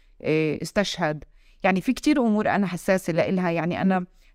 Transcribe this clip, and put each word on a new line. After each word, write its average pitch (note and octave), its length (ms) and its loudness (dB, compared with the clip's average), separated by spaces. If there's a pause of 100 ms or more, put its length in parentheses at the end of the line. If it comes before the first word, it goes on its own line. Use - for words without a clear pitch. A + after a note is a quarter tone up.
(220)
إيه، D#3 400 0
استشهد؟ E3+ 640 -4 (380)
يعني F#3+ 180 2
في C4 120 0
كتير D4 280 2
أمور G#3+ 280 2
أنا F#3 180 2
حساسة F3+ 460 0
لإلها. F3+ 380 0
يعني E3 320 -2
أنا F#3 240 2 (280)